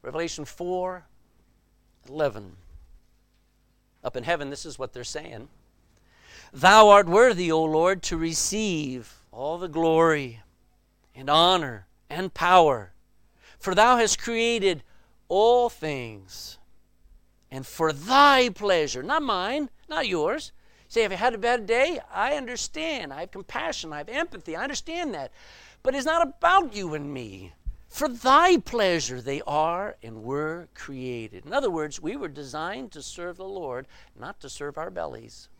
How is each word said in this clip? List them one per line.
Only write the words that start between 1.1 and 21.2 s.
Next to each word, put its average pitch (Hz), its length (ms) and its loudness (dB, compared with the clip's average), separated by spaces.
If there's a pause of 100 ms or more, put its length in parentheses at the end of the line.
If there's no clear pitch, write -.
eleven. 107 480 -6 (1500)
Up 117 140 -8
in 117 60 -10
heaven, 143 260 -4
this 143 160 -12
is 151 120 -14
what 131 140 -10
they're 123 120 -14
saying. 143 440 -14 (1040)
"Thou 208 380 10
art 202 180 10
worthy, 185 440 4
O 160 120 2
Lord, 165 400 2
to 170 140 -4
receive 160 1040 -4 (100)
all 143 260 -8
the 180 100 -10
glory 160 760 2 (760)
and 135 140 -10
honor 156 580 2 (200)
and 180 260 -8
power, 165 580 4 (680)
for 190 140 -4
thou 233 240 6
hast 226 220 2
created 226 640 0 (440)
all 233 420 4
things, 117 920 -10 (880)
and 131 160 -12
for 160 260 -2
thy 254 580 4
pleasure," 165 540 0
not 294 200 -2
mine, 240 460 -2 (200)
not 311 180 -4
yours. 185 440 -2 (360)
Say, 233 140 0
"Have 202 100 0
you 185 60 -6
had 233 160 0